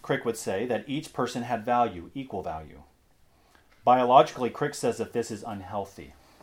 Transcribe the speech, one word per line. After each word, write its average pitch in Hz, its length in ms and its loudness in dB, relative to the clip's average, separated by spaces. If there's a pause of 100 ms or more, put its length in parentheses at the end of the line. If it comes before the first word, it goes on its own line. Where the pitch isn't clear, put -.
Crick 135 240 -2
would 113 120 0
say, 104 300 -4
that 110 200 -2
each 147 260 -6
person 120 300 -4
had 117 220 -4
value, 113 500 0
equal 131 280 -8
value. 78 400 -10 (1000)
Biologically, 127 680 6
Crick 147 240 -4
says 113 240 -2
that 113 140 -6
this - 180 -2
is 104 120 -8
unhealthy. 98 680 -10 (300)